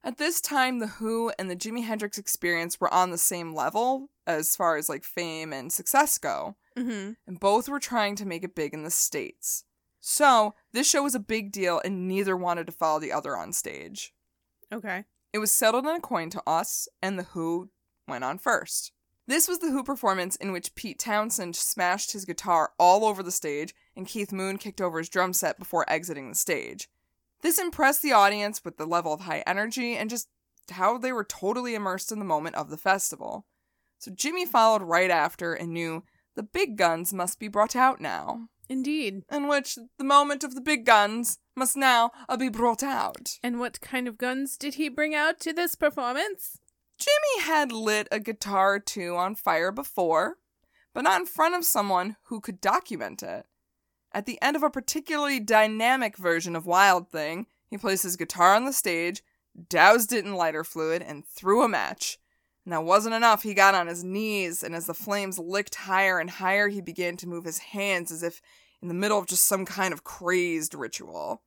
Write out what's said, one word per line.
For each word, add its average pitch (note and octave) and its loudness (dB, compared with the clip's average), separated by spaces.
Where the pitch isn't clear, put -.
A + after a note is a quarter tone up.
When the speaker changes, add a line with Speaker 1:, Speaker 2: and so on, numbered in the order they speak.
Speaker 1:
At B3 -8
this E4+ 0
time, B3+ 0
The A3 -4
Who A3+ -2
and F#3+ -6
the F3+ -6
Jimi A3+ -6
Hendrix G#3+ -6
Experience F3 -2
were - 0
on F3+ 4
the E3+ -6
same E3+ -2
level A#3+ -2
as D#3+ 0
far E3 2
as, D3+ -4
like, E3+ -8
fame D#3+ -8
and C3+ -8
success C#4 2
go. A2 -6
Speaker 2:
Mm-hmm. A3 -6
Speaker 1:
And F3+ -12
both G#3+ 2
were C#4 -4
trying G#3 -2
to G#3 -10
make F3 -8
it F3+ -10
big D3 -4
in D#3 -12
the E3+ -8
States. - -4
So, A#3 4
this C4 0
show C#4+ 4
was C4+ -2
a A#3 -2
big G3+ -4
deal F3+ 0
and F#3 -4
neither F#3+ 0
wanted F3 -2
to E3+ -14
follow D#3 0
the D#3 -6
other D3 -4
on - -8
stage. - -8
Speaker 2:
Okay. G3+ -8
Speaker 1:
It G#3 -2
was G#3+ 0
settled A#3+ 4
in D#4 -2
a E4+ -6
coin E3+ -6
toss, - -4
and F#3+ -4
The F3+ -8
Who E3+ -4
went B2+ -6
on D3 -4
first. - -2
This D#4 2
was F4 -2
The E4 -2
Who C4+ 0
performance F#3+ 0
in G3 -6
which F3+ -8
Pete - -10
Townshend G#3+ -2
smashed F#3 -2
his G3 -8
guitar E3 2
all F#3+ 8
over G3 0
the F3 -8
stage D3+ -4
and F#3 -10
Keith G#3 -6
Moon F#3+ -4
kicked G3+ -12
over E3+ -2
his E3 -6
drum F#3 2
set - -2
before E3+ -2
exiting D#3 -4
the - -14
stage. D2 -4
This D#4+ 2
impressed D4+ 2
the C#4+ 2
audience G#3 4
with E3 -12
the D#3 -8
level E3 0
of F#3 -10
high D#3+ -4
energy A3+ -2
and A3 -4
just A#3+ -8
how F#3 0
they B3+ -4
were A3+ -4
totally A#3 -4
immersed G3 -4
in G#3+ -8
the G3+ -6
moment D#3+ -2
of D3 -6
the D3+ -10
festival. - -2
So - -16
Jimmy E4+ -2
followed A3+ 4
right F3+ 4
after E3 0
and E3+ -8
knew E3 -6
the - -8
big C#4+ -2
guns F3 2
must F#3 -4
be G#3+ -10
brought G#3 2
out B3+ 4
now. F#2+ -6
Speaker 2:
Indeed. C4 -4
Speaker 1:
In C#4+ -2
which C#4+ -2
the C4+ -8
moment C#4+ 6
of C4 -8
the C4+ -8
big C4+ 0
guns A3+ 4
must B3+ 0
now, A#3+ 6
uh, B3+ 0
be B3+ 0
brought A3+ 0
out. - -4
Speaker 2:
And A#3+ -4
what A#3+ -6
kind B3+ -4
of A3+ -10
guns C4 -4
did C#4 -6
he D4 -2
bring D4+ -2
out D#4 0
to E4 -6
this E4+ -2
performance? D4 -2
Speaker 1:
Jimmy C#5+ 2
had D4 2
lit G#3+ 0
a G#3+ -2
guitar G3+ 2
or G3+ 0
two F3 -6
on F#3 0
fire F3 0
before, G3 0
but B3 -4
not F4+ 4
in F4+ -6
front E4 2
of F4 -2
someone G3+ 0
who A3+ -8
could F#3 -10
document F#3+ -2
it. F#2+ -10
At G#3 -6
the A#3+ -8
end C#4+ 2
of C#4 0
a D4+ 2
particularly C#4+ -2
dynamic A3 4
version E3+ 0
of E3 -6
Wild F3+ 6
Thing, D#3+ -4
he G#3 -10
placed G3 0
his F3+ -2
guitar F3 6
on A#3 4
the C#4 -2
stage, F3 -2
doused G3+ 8
it G#3 0
in G3+ -4
lighter D#3+ 0
fluid, D#3+ -2
and D3 -12
threw G#3 2
a B3 4
match. - -4
And F3 -8
that D#3+ -2
wasn't G#3 4
enough. A3+ 6
He G#3 -4
got G3 8
on F3 2
his F3 -8
knees, G3 -4
and E3 -6
as E3+ -8
the E3+ -6
flames G3 -4
licked F#3+ -4
higher F#3+ 2
and E3+ -2
higher, G3 2
he G3+ -4
began F3 -4
to F3 -12
move E3+ -8
his E3 -6
hands G3 -4
as E3 -10
if E3+ -6
in F3 -10
the E3+ -4
middle G#3 2
of F3+ -4
just - 2
some F#3+ 0
kind F#3 -2
of - -14
crazed F3 -2
ritual. F2 -8